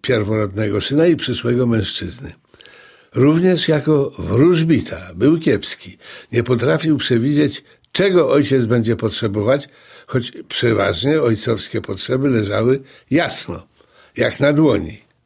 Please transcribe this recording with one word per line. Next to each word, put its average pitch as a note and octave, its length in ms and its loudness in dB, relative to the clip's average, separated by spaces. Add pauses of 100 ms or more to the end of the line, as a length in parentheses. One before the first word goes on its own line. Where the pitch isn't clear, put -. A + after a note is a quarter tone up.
pierworodnego G#2+ 800 -2
syna D#3 260 2
i E3+ 80 4
przyszłego A#2+ 520 -2
mężczyzny. F#2+ 680 -4 (800)
Również E3 520 2
jako D3 420 2 (100)
wróżbita D3 960 2
był C#3+ 240 2
kiepski. G#2 580 -4 (340)
Nie A#2 120 0
potrafił D3 540 0
przewidzieć, C#3 680 0 (280)
czego F3 400 2
ojciec C3+ 340 2
będzie A2+ 300 0
potrzebować, A2 760 -2 (380)
choć B2 240 -4 (160)
przeważnie A2 760 0
ojcowskie A2+ 600 -2
potrzeby C3 480 -2
leżały A2+ 520 0 (300)
jasno, C3+ 560 -2 (500)
jak A#2 220 -2
na C#3+ 140 4
dłoni. A2+ 560 0 (160)